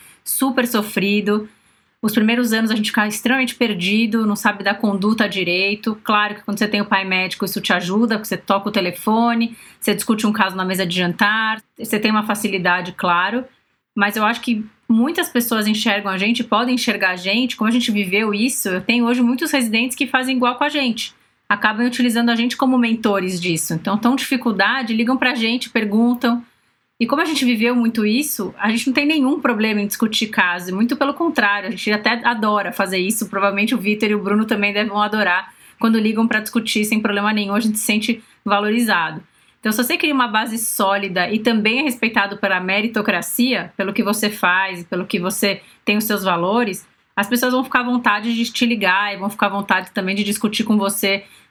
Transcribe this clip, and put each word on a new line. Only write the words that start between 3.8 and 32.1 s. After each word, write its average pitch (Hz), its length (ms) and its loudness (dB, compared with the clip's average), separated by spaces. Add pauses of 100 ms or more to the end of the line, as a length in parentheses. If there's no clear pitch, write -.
não 208 100 0
sabe 202 280 0
dar 202 120 0
conduta 208 520 0
direito. 190 720 -2
Claro 208 320 0
que 208 100 -16
quando 202 140 -4
você 214 100 0
tem 214 120 0
o 202 60 -2
pai 196 180 0
médico, 185 400 -2
isso 196 160 -4
te - 140 0
ajuda, 202 420 2
porque 214 140 -6
você 190 80 -2
toca 202 320 -2
o - 20 -2
telefone, 226 840 0 (240)
você 214 140 0
discute 214 320 0
um 208 60 2
caso 196 240 0
na 185 80 -4
mesa 185 220 -2
de 170 100 -4
jantar, 214 640 0 (160)
você 214 220 -4
tem 214 100 2
uma 214 140 2
facilidade, 185 720 -2
claro. 185 500 0 (540)
Mas 202 180 0
eu 220 80 0
acho 233 160 2
que 220 260 -2 (220)
muitas 311 400 2
pessoas 226 400 0
enxergam 214 420 0
a 190 80 -2
gente, 220 240 0
podem 240 340 0
enxergar 208 340 0
a 180 80 -2
gente, 214 400 -2
como 214 100 -2
a 226 60 2
gente 240 180 0
viveu 208 420 0
isso. 214 360 -2
Eu 185 100 0
tenho 233 260 0
hoje 247 160 2
muitos 247 300 0
residentes 240 460 0
que 277 100 -2
fazem 262 300 0
igual 247 180 0
com 247 80 -2
a 294 60 0
gente. 262 440 -2 (360)
Acabam 214 360 0
utilizando 240 440 2
a 233 60 2
gente 240 200 0
como 254 220 2
mentores 202 640 0
disso. 170 320 -2
Então, 190 240 0
tão 240 180 2
dificuldade, 240 800 0
ligam 233 240 2
pra 247 180 2
gente, 233 340 -2
perguntam. 233 720 2 (600)
E 233 60 2
como 277 140 2
a 339 40 0
gente 277 200 0
viveu 240 300 2
muito 226 300 0
isso, 220 520 -2
a 208 120 -2
gente 233 180 -2
não 262 60 2
tem 285 120 0
nenhum 294 340 2
problema 220 420 0
em 202 60 0
discutir 220 400 -2
caso. 180 480 0
Muito 233 220 0
pelo 285 160 0
contrário, 208 560 0
a - 20 -4
gente 202 200 -4
até 220 340 0